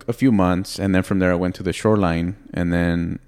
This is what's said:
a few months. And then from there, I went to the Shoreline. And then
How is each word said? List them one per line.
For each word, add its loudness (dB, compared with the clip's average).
a -4
few 2
months. 0
And 0
then 2
from -2
there, 2
I 2
went -2
to -12
the -2
Shoreline. 0
And -2
then 0